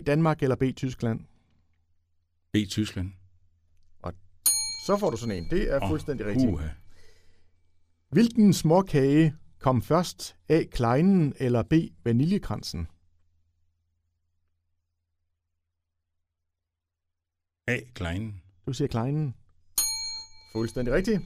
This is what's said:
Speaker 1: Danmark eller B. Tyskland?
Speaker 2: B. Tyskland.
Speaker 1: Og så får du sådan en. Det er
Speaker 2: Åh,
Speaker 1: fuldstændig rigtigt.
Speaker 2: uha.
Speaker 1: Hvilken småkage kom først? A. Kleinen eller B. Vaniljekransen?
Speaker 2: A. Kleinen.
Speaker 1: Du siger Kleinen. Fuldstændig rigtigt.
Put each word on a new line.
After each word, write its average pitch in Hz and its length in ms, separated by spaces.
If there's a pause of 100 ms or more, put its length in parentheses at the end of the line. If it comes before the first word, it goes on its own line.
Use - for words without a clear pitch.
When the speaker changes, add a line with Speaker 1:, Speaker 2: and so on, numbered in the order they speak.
Speaker 1:
Danmark 156 360
eller 127 120
B. 127 80 (120)
Tyskland? 120 440 (1300)
Speaker 2:
B. 104 40 (120)
Tyskland. 98 420 (920)
Speaker 1:
Og 90 120 (720)
så 202 120
får 202 120
du 117 80
sådan 117 260
en. - 60
Det 190 240
er 139 100
Speaker 2:
Åh, - 60
Speaker 1:
fuldstændig 139 360
rigtigt. 113 260
Speaker 2:
uha. 78 160 (1400)
Speaker 1:
Hvilken 208 420
småkage 156 840 (240)
kom 127 220
først? - 540 (140)
A. 156 220
Kleinen 151 680
eller 120 260
B. 160 100 (300)
Vaniljekransen? 120 840 (4000)
Speaker 2:
A. 120 100 (160)
Kleinen. 95 480 (260)
Speaker 1:
Du 139 60
siger 139 140
Kleinen. 135 460 (1200)
Fuldstændig 120 400
rigtigt. 190 320